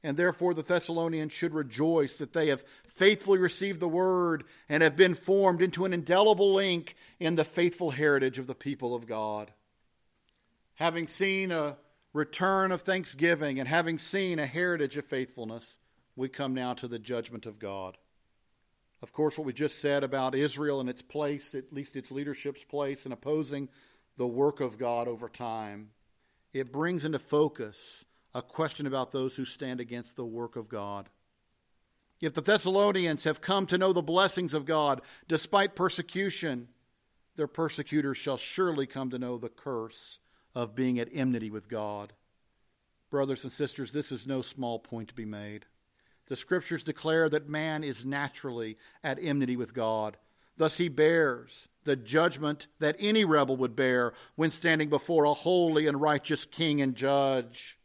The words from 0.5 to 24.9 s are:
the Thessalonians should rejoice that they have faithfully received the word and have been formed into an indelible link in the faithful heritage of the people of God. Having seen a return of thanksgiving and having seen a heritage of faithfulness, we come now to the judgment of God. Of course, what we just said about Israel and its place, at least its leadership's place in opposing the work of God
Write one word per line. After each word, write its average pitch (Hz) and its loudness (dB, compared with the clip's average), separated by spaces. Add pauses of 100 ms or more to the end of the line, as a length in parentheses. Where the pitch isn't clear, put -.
the 160 -2
Thessalonians 165 0
should 165 -4
rejoice 147 2
that 135 -10
they 156 2
have 139 0 (240)
faithfully 196 6
received 180 0
the 175 0
word 175 2 (240)
and 151 4
have 147 6
been 180 8
formed 190 4
into 180 0
an 185 0
indelible 196 6
link 190 2 (240)
in 170 2
the 156 4
faithful 175 0
heritage 131 4
of 131 -8
the 135 -6
people 123 -4
of 120 -8
God. 107 -6 (1200)
Having 165 0
seen 190 -2
a 147 -2 (360)
return 185 2
of 175 -4
thanksgiving 156 0
and 127 -4
having 165 2
seen 185 -2
a 147 -2
heritage 156 -2
of 147 -8
faithfulness, 120 -8 (380)
we 131 -4
come 135 -4
now 127 -4
to 123 -10
the 120 -6
judgment 117 -8
of 107 -14
God. 98 -10 (1080)
Of - -18
course, 151 -2
what 151 -6
we 131 -6
just 143 -4
said 143 0
about 131 -2
Israel 143 -2
and 127 -4
its 123 -12
place, 147 -6
at 131 -10
least 139 -10
its 131 -12
leadership's 139 -8
place 139 -6
in 131 -8
opposing 143 -4 (480)
the 123 -2
work 139 0
of 117 -4
God 120 -2